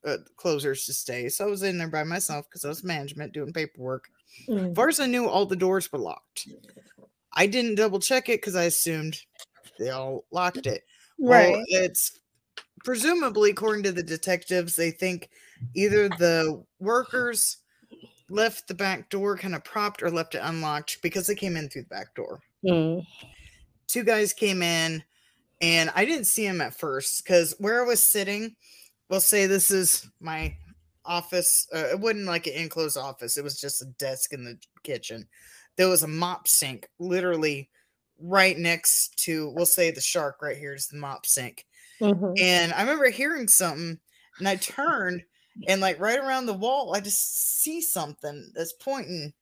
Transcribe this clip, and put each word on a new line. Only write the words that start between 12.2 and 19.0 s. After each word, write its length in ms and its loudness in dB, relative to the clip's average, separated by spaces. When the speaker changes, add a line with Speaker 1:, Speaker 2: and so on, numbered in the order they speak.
Speaker 1:
presumably, 680 4
according 340 0
to 80 2
the 120 -2
detectives, 720 -2
they 160 0
think 380 -4
either 360 4
the 540 2
workers 800 0
left 380 0
the 60 -6
back 360 -2